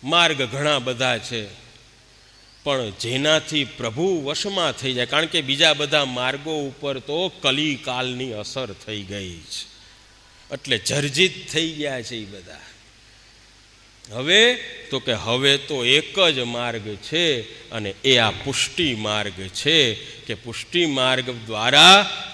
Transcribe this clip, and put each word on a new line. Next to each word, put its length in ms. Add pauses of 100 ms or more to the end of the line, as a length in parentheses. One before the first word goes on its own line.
માર્ગ 400
ઘણા 340
બધા 380
છે, 280 (1160)
પણ 260
જેનાથી 760
પ્રભુ 600
વશમાં 480
થઈ 220
જાય, 120
કારણ 200
કે 160
બીજા 320
બધા 320
માર્ગો 540
ઉપર 400
તો 280 (140)
કલિકાલની 920
અસર 380
થઈ 300
ગઈ 360
છે, 280 (880)
એટલે 240
જર્જિત 760
થઈ 180
ગયા 320
છે 140
એ 100
બધા. 340 (1500)
હવે 420 (380)
તો 80
કે 140
હવે 440
તો 280
એક 340
જ 200
માર્ગ 560
છે 460 (280)
અને 240 (100)
એ 140
આ 140
પુષ્ટિ 640
માર્ગ 520
છે 480
કે 380
પુષ્ટિ 520
માર્ગ 440
દ્વારા 800 (240)